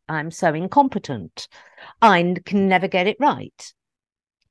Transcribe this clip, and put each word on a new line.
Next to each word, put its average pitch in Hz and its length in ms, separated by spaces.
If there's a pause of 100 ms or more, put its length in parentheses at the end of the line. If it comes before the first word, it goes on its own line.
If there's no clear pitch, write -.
I'm 160 240
so 165 220
incompetent, 175 960 (520)
I 202 180
n-, 175 160 (100)
can 196 240
never 185 180
get 185 200
it - 120
right." - 540 (760)